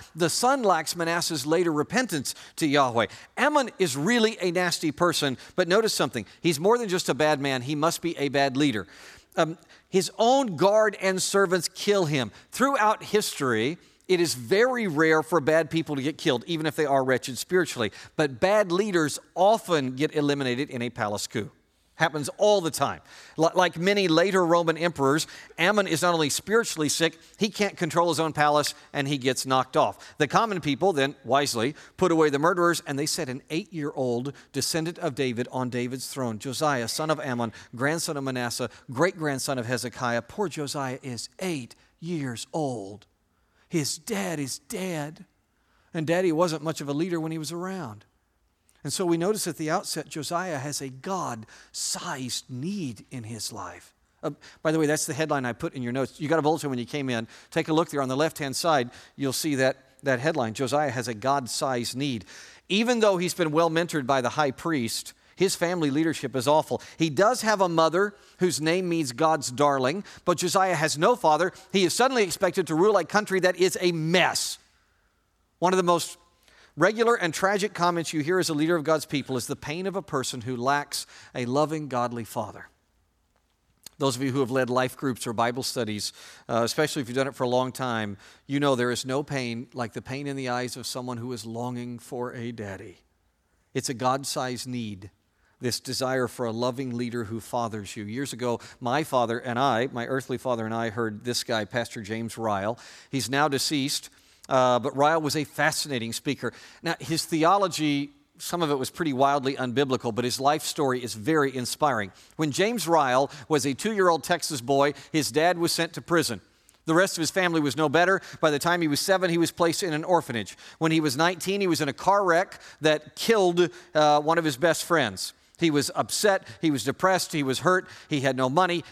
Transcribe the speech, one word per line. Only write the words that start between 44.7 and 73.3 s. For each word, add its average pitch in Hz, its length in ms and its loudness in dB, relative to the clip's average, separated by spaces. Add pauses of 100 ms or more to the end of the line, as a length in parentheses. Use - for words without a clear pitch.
and 156 140 -4
Daddy 175 240 2
wasn't 156 320 0
much 160 180 -6
of 143 80 -6
a 143 40 -2
leader 170 260 -2
when 160 120 -4
he 160 60 -6
was 151 140 -8
around. 170 540 -10 (800)
And 143 60 -6
so 196 140 -2
we 170 100 2
notice 185 320 0
at 156 80 -4
the 156 160 -4
outset, - 380 -4
Josiah 170 480 -6
has 139 240 -6
a 139 80 -8
God-sized 131 1600 -8
need 139 600 -8
in 127 120 -10
his 107 300 -10
life. 92 400 -14 (280)
Uh, 156 100 -4 (300)
by 160 120 0
the 160 40 2
way, 156 100 4
that's 151 180 0
the 160 80 -6
headline 147 320 -2
I 120 80 -2
put 160 200 -8
in 135 80 -8
your 120 120 -4
notes. 131 260 -4
You 151 80 -4
got 160 100 2
a 156 40 2
bulletin 147 280 0
when 127 100 -4
you 117 60 -6
came 139 240 -4
in. 113 200 -4 (200)
Take 160 200 -2
a 160 40 0
look 160 160 2
there 143 120 -2
on 131 80 -2
the 131 80 -2
left-hand 143 400 -2
side. 143 320 2 (260)
You'll 135 160 -4
see 147 240 -2
that, 131 220 2 (260)
that 131 160 2
headline, 131 340 0
Josiah 139 360 0
has 117 180 -6
a 123 60 -4
God-sized 127 800 -2
need. 127 300 -4 (420)
Even 226 320 2
though 208 160 6
he's 175 180 0
been 160 180 0
well 165 180 4
mentored 160 360 -2
by 135 140 2
the 123 80 0
high 143 240 0
priest, 131 640 -4 (240)
his 185 180 2
family 170 340 0
leadership 139 460 -2
is 123 100 -2
awful. 143 360 2 (160)
He 165 120 0
does 196 320 2
have 214 200 2
a 185 80 2
mother 170 460 2 (240)
whose 165 200 0
name 175 300 0
means 160 240 -2
God's 151 360 2
darling, 139 540 2 (220)
but 175 140 2
Josiah 185 360 2
has 147 220 0
no 202 180 4
father. 165 380 2 (180)
He 190 140 4
is 160 80 2
suddenly 247 300 4
expected 180 440 0
to 151 80 -2
rule 202 220 6
a 170 80 0
country 190 340 0